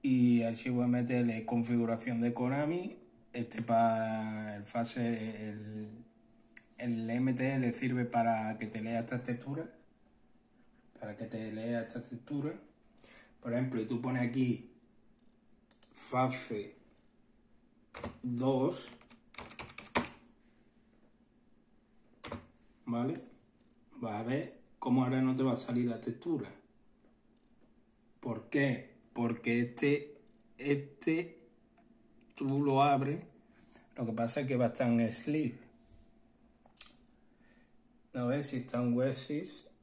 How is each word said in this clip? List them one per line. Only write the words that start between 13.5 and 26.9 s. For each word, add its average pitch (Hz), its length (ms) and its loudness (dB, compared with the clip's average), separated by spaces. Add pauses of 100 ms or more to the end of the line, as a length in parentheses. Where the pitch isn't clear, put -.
ejemplo, 127 260 0
y 107 60 0
tú 120 160 -2
pones 127 260 0
aquí 123 460 0 (1200)
fase 123 800 -2 (1500)
dos, 131 680 0 (4000)
¿vale? 123 300 0 (800)
Vas 113 280 -6
a - 20 -4
ver 139 360 -2 (200)
cómo 127 240 4
ahora 131 180 2
no 131 140 2
te 131 80 0
va 127 100 2
a - 20 0
salir 120 320 0
la 113 140 -4
textura. 123 480 -4 (1700)